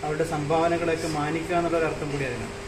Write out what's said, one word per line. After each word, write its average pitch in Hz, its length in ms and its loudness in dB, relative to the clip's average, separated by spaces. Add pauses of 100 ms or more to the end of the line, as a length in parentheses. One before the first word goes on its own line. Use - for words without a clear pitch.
അവരുടെ 156 300 0
സംഭാവനകളെയൊക്കെ 165 720 2 (100)
മാനിക്കുക 160 400 -2
എന്നുള്ളൊരർത്ഥം 160 540 0
കൂടി 139 180 -2
അതിനാണ്. 113 240 -6 (140)